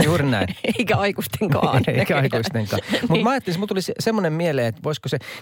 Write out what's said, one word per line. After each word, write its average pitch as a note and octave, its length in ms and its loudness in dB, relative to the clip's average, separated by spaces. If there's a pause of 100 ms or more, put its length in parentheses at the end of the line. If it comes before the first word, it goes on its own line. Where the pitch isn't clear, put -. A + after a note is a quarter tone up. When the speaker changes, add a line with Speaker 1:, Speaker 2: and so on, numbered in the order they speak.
Speaker 1:
juuri D3+ 260 2
näin. G2 180 2 (160)
Speaker 2:
<laughs> A3 140 0
Eikä G#3+ 180 0
aikuistenkaan. E3+ 920 0
Speaker 1:
<laughs> - 0 -
Eikä F#3 300 0
aikuistenkaan. A2+ 680 0 (200)
Mut A#3+ 80 0
Speaker 2:
Niin. D#3+ 140 2
Speaker 1:
mä B3 60 2
ajattelin, F#3+ 300 -2
mut G#3 80 -2
tuli F#3+ 140 -2
se, - 180 -6
semmonen G3+ 320 2
mieleen, D#3 360 0
että A2 160 -6
voisiko D3+ 240 -4
se, C3 100 -2 (240)